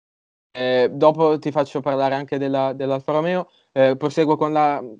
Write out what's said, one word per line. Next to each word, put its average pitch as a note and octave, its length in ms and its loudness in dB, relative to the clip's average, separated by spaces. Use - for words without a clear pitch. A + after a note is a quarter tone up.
e B2+ 400 0
dopo D#3 460 2
ti D3+ 140 -6
faccio C#3+ 300 -2
parlare C3+ 340 0
anche C#3+ 220 -6
della, C3+ 360 -2
dell'Alfa C3+ 400 -4
Romeo. E3+ 360 -2
Eh, C3+ 260 4
proseguo D3+ 380 0
con D3+ 160 -2
la, D3 320 0